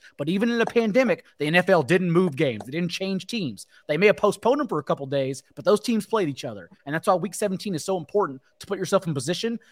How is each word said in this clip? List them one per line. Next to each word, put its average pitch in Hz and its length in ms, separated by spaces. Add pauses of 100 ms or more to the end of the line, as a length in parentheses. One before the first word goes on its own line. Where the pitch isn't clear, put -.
(180)
but 143 120
even 202 200
in 233 120
a 214 40
pandemic, 226 600 (120)
the 147 80
N 156 80
F 180 160
L 170 140
didn't 175 260
move 170 260
games. 123 300
They 123 60
didn't 170 180
change 190 380
teams. 160 400 (200)
They 151 100
may 202 100
have 196 100
postponed 233 440
them 240 60
for 160 120
a 139 40
couple 151 220
days, 135 380 (100)
but - 100
those 208 160
teams 220 280
played 208 200
each 139 160
other. 104 280 (160)
And 143 80
that's 165 120
why 196 60
week 180 220
seventeen 190 400
is 139 100
so 190 120
important 165 440 (160)
to - 80
put 190 140
yourself 190 260
in 165 80
position. 175 460 (120)